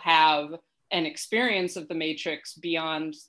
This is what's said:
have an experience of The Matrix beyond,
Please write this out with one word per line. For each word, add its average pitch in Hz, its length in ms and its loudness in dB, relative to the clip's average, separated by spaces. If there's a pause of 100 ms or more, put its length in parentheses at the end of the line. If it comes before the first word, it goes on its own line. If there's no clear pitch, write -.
have 156 500 4 (380)
an 170 140 0
experience 208 680 -2
of 160 120 -10
The 175 60 -6
Matrix 156 600 -6
beyond, 160 640 -4 (120)